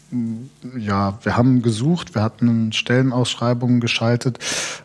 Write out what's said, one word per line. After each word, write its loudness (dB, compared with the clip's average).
ja, -2
wir -2
haben 4
gesucht, 0
wir 0
hatten 0
Stellenausschreibungen 2
geschaltet, 0